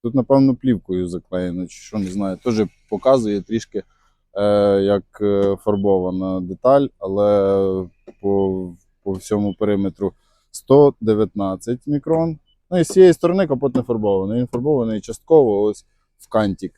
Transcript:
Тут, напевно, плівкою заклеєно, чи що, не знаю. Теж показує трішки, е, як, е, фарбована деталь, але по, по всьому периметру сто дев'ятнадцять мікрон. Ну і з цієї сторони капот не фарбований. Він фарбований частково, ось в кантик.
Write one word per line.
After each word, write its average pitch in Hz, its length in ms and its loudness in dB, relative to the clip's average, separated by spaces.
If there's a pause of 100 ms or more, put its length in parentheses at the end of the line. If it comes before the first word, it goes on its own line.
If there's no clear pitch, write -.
Тут, 120 120 -4
напевно, 135 400 2
плівкою 92 520 -2
заклеєно, 90 600 -6
чи - 140 -20
що, - 180 -10
не 95 120 -6
знаю. 95 320 -6
Теж 110 240 -2 (220)
показує 107 520 0
трішки, 110 420 -8 (500)
е, 101 100 -4 (380)
як, 98 220 0 (180)
е, 101 420 2
фарбована 95 800 -2
деталь, 127 460 0 (120)
але 98 880 0 (340)
по, 95 520 -2 (300)
по 98 80 -6
всьому 101 420 -4
периметру 98 600 -4 (380)
сто 143 500 4
дев'ятнадцять 104 840 -4
мікрон. 160 520 -4 (320)
Ну 180 60 -2
і 170 60 2
з - 40 -2
цієї 185 260 6
сторони 175 340 0
капот 131 280 -2
не 131 60 0
фарбований. 107 580 -2
Він 123 80 -2
фарбований 120 540 -2
частково, 117 600 2
ось 104 240 -2 (320)
в - 120 -20
кантик. 101 480 -2